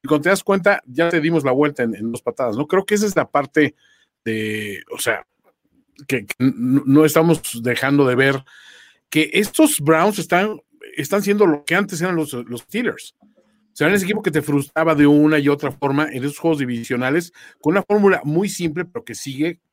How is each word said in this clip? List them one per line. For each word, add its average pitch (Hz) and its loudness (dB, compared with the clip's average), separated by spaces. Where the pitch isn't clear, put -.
Y 139 4
cuando 151 6
te 175 4
das 190 4
cuenta, 196 2
ya 156 0
te 170 2
dimos 156 2
la 135 2
vuelta 143 2
en, 113 -2
en 107 -6
dos 117 -10
patadas, 120 -4
¿no? 147 -4
Creo 190 -2
que 214 -2
esa 208 0
es 202 -4
la 143 -2
parte 143 0
de, 107 -6
o 120 -12
sea, - -4
que, 120 -4
que - -16
n-, 127 0
no 143 6
estamos 156 0
dejando 135 0
de 127 2
ver 135 2
que 156 0
estos 202 2
Browns 160 2
están, 180 -2
están 175 -2
siendo 202 2
lo 151 2
que 165 -2
antes 190 -2
eran 180 -2
los, 156 -4
los 120 -10
Steelers. - -8
O - -20
sea, 147 2
eran 196 2
ese 190 -2
equipo 208 -4
que 196 -2
te 151 0
frustraba 147 -2
de 147 4
una 151 4
y 143 2
otra 143 -2
forma 143 -2
en 127 -8
esos 143 -8
juegos 160 0
divisionales 127 -4
con 156 0
una 196 0
fórmula 202 2
muy 165 -2
simple, 175 -6
pero - -14
que 113 -14
sigue 143 -6